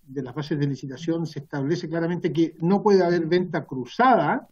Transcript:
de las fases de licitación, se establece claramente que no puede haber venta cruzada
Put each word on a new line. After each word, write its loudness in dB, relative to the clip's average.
de -8
las -10
fases -2
de 2
licitación, -4
se -10
establece -4
claramente -2
que 2
no 2
puede 4
haber 2
venta 0
cruzada 2